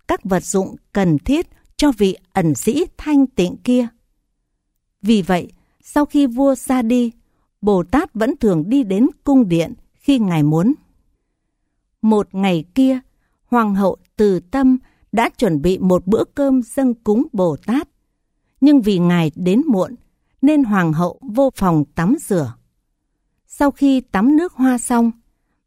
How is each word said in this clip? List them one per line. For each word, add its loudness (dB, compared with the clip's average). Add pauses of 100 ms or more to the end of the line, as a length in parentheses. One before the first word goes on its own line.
các -4
vật -2
dụng -4 (160)
cần 0
thiết -2 (280)
cho 2
vị 0 (160)
ẩn 0
sĩ -2 (120)
thanh 2
tịnh -4
kia. -2 (1160)
Vì 2
vậy, -4 (300)
sau -2
khi 0
vua 0
ra -4
đi, 0 (480)
Bồ 0
Tát -2
vẫn -2
thường 0
đi 0
đến 0 (180)
cung 2
điện -2 (200)
khi 0
Ngài 0
muốn. 2 (1300)
Một 0
ngày -2 (100)
kia, 2 (480)
hoàng 0
hậu 0 (200)
Từ 2
Tâm 0 (340)
đã -2
chuẩn -2
bị 0
một 0
bữa 0
cơm -2
dâng -2
cúng -2
Bồ -2
Tát. -4 (720)
Nhưng 6
vì 0
Ngài 2
đến 0
muộn, -2 (480)
nên 4
hoàng 0
hậu -2
vô 0
phòng 0
tắm -2
rửa. -4 (920)
Sau -2
khi 0
tắm 0
nước -2
hoa 0
xong, 0 (560)